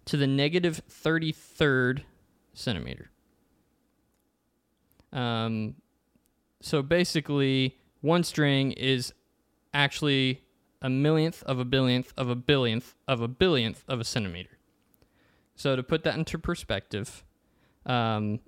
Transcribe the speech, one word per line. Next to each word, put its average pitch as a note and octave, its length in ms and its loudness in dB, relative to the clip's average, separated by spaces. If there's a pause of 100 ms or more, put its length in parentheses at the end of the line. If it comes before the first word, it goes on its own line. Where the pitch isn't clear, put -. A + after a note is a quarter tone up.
to - 100 -2
the C#3 100 2
negative D#3 640 0
thirty-third D3 1160 0 (500)
centimeter. D#2 560 -6 (2000)
Um, A2+ 600 -4 (840)
so D3 220 0
basically, C#3 920 0 (240)
one E3+ 220 4
string C#3 500 0
is C3 400 -2 (600)
actually C3+ 680 0 (400)
a C3 80 -2
millionth D#3 540 2
of C3 140 -2
a B2+ 60 -2
billionth B2+ 520 2
of C3 120 -2
a B2 60 -2
billionth B2 600 0 (120)
of B2+ 140 0
a A#2 80 -2
billionth B2+ 600 2
of C3 120 -4
a A2+ 40 -6
centimeter. F2+ 540 -6 (960)
So C3+ 200 0
to B2+ 60 -2
put D#3+ 220 -2
that D#3 120 0
into D#3+ 220 -4
perspective, - 840 -6 (640)
um, A2 600 0